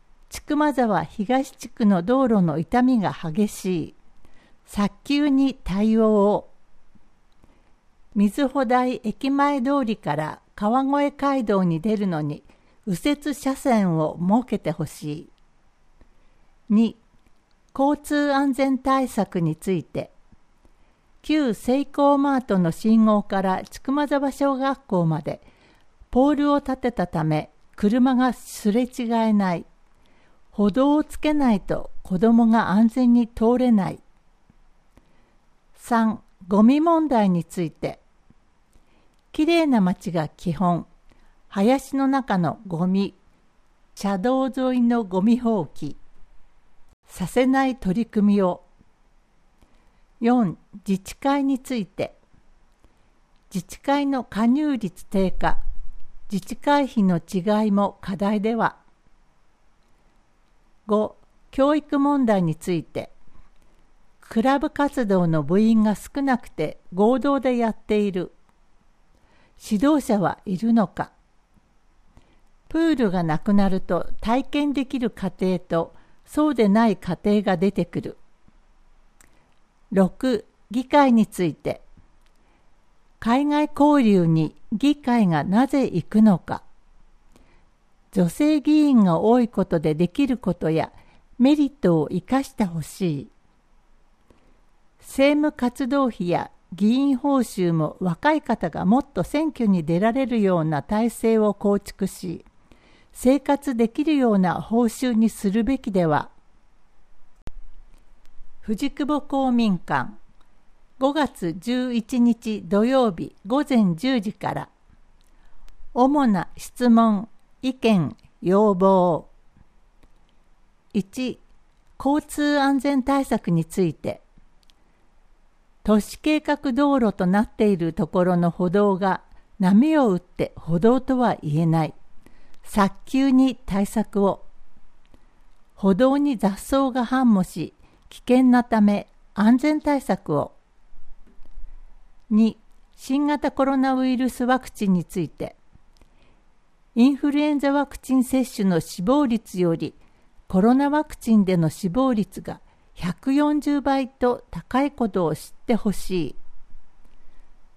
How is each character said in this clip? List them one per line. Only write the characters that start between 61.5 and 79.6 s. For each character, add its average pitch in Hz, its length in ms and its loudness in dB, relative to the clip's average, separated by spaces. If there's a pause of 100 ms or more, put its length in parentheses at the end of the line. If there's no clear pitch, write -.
教 277 260 2
育 294 220 -4
問 277 260 2
題 208 180 2
に 160 140 -2
つ - 160 -6
い 165 120 -2
て。 - 280 -12 (1080)
ク - 180 -4
ラ 269 180 2
ブ 302 120 -4
活 277 360 -2
動 190 200 2
の 160 160 0
部 170 180 0
員 220 220 4
が 214 120 2
少 - 280 -8
な 269 160 0
く - 100 -20
て - 300 -6 (160)
合 214 240 2
同 277 200 0
で 247 200 -2
や 226 120 0
っ 208 60 -6
て - 220 -2
い 208 120 0
る。 180 220 -6 (1300)
指 214 300 -2
導 294 160 2
者 208 160 0
は 156 240 -2
い 185 140 -6
る 226 160 0
の 220 120 4
か。 - 260 -10 (1600)
プ 320 100 -4
ー 320 180 2
ル 233 140 0
が 180 120 -2
な 160 160 0
く 208 160 0
な 202 140 4
る 185 120 0
と - 300 -4 (100)
体 240 240 0
験 294 300 -2
で 277 100 -4
き 269 140 -8
る 240 100 -2
家 190 320 -8
庭 185 180 0
と 165 360 -4 (320)
そ 302 220 0
う 294 60 -2
で 226 140 2
な 220 200 4
い 196 100 -2
家 - 260 -8
庭 208 160 2
が 190 160 0
出 190 160 0
て 170 140 -4
く - 160 -8
る。 - 160 -14 (1700)